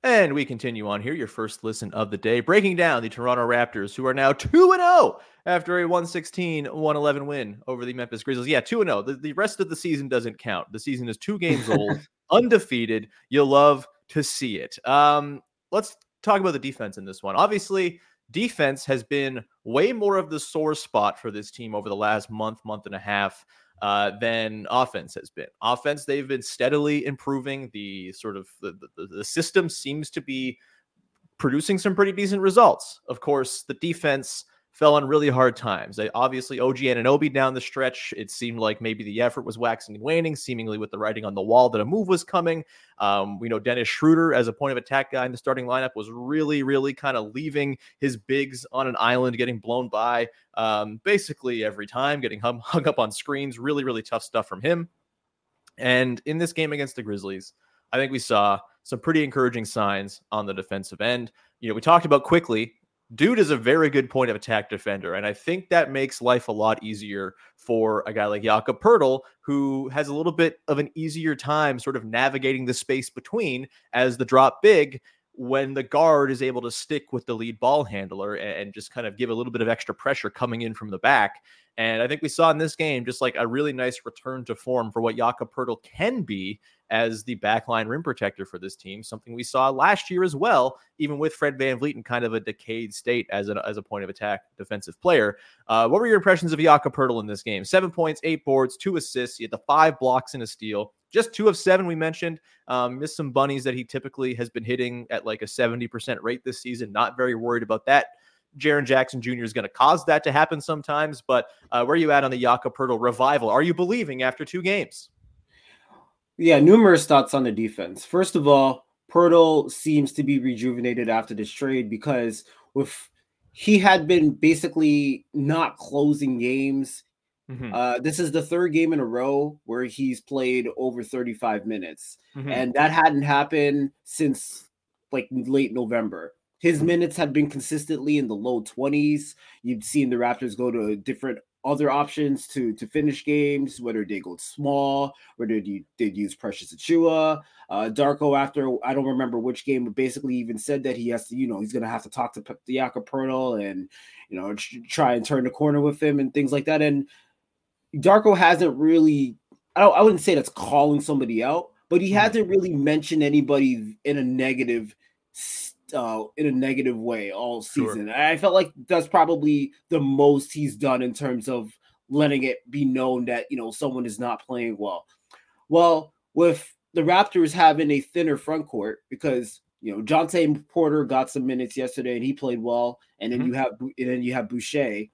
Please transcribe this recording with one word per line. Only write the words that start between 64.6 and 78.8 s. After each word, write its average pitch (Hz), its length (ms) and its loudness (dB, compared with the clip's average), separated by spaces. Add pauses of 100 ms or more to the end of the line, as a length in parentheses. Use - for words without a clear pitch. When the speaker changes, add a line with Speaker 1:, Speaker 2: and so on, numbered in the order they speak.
Speaker 1:
defender, 95 460 -6
and 101 100 -4
I 104 80 -4
think 180 340 -6
that 165 220 4
makes 135 320 -4
life 123 260 2
a 117 40 -6
lot 107 300 0
easier 101 520 -8 (220)
for 110 500 0
a 107 80 -6
guy 104 100 0
like 104 180 -2
Jakob 110 380 2
Poeltl, 147 400 4 (220)
who 135 480 -2
has 143 180 -4
a 143 60 -6
little 165 180 -2
bit 165 340 0
of 143 120 0
an 147 160 -2
easier 156 420 -4
time 143 420 0
sort 131 180 -6
of 110 100 -8
navigating 131 580 -2
the 123 80 -4
space 131 380 -4
between 139 580 -8 (240)
as 123 240 2
the 131 80 -2
drop 131 380 6
big 147 360 6 (360)
when 135 400 -4
the 135 80 -4
guard 147 480 4
is 131 120 -4
able 123 200 -2
to 120 80 -6
stick - 420 -8
with 123 140 -6
the 120 80 -4
lead 113 260 -8
ball 139 240 2
handler 98 520 -8
and, 95 260 -8
and 101 120 -14
just 104 160 -16